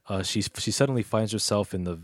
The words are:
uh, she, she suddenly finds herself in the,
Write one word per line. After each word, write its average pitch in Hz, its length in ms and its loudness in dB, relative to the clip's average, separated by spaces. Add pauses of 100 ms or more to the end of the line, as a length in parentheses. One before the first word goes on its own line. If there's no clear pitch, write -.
uh, 95 140 -2
she, 98 220 0
she - 260 -4
suddenly 131 320 2
finds 110 300 0
herself 104 420 0
in 90 120 -2
the, 87 180 -6